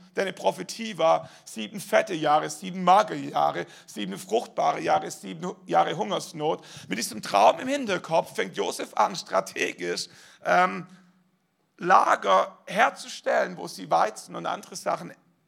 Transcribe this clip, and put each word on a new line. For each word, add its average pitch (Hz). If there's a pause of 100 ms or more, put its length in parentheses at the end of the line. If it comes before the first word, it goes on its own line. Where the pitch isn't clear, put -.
(140)
der 185
eine 190
Prophetie 190
war, 160 (160)
sieben 208
fette -
Jahre, 156
sieben 185
magere 180
Jahre, 147 (200)
sieben 196
fruchtbare 180
Jahre, 170
sieben 180
Hu-, 196 (100)
Jahre 170
Hungersnot. 165 (240)
Mit 190
diesem 214
Traum 208
im 254
Hinterkopf 196
fängt -
Josef -
an, 104
strategisch, - (360)
ähm, 180 (920)
Lager 190 (100)
herzustellen, 214
wo 180
sie 175
Weizen 175
und 170
andere 180
Sachen 170 (360)